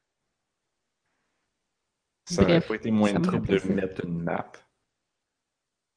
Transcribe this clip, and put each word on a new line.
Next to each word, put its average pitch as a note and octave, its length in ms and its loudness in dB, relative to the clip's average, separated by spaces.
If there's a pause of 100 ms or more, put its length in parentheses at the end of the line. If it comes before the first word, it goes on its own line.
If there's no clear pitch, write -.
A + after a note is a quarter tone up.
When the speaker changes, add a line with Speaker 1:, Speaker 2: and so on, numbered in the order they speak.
(2250)
Speaker 1:
Ça F3 180 0
aurait F3+ 160 4
Speaker 2:
Bref, E3 100 -2
Speaker 1:
pas A2 80 -2
été A2+ 140 -4
moins G#2+ 180 4
Speaker 2:
ça G2+ 60 0
Speaker 1:
de F#2+ 40 0
Speaker 2:
me F2 60 0
Speaker 1:
trouble A2+ 180 0
Speaker 2:
rappelle G2 140 0
Speaker 1:
de F#2+ 40 2
Speaker 2:
ça. F#2+ 140 -2
Speaker 1:
mettre F#2+ 320 -4
une E2+ 160 -6
map E2+ 300 -6 (1400)